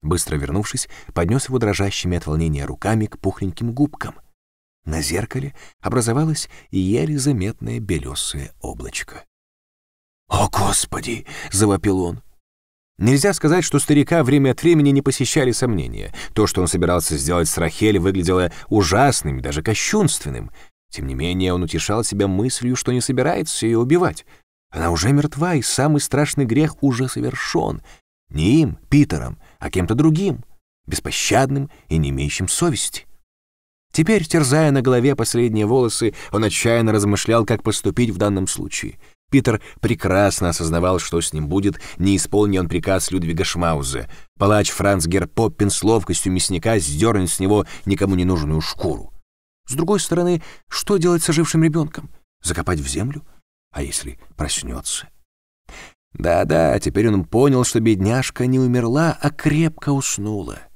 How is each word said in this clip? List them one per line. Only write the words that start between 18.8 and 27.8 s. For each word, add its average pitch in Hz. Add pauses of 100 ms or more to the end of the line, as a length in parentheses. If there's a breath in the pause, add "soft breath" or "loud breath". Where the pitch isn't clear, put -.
даже 71
кощунственным. 110 (400 soft breath)
Тем 69
не 65
менее, 90
он 90
утешал 92
себя 101
мыслью, 120
что -
не 123
собирается -
её 113
убивать. 151 (460 soft breath)
Она 82
уже 82
мертва, 147
и 123
самый 147
страшный 143
грех 147
уже 131
совершён. - (480 soft breath)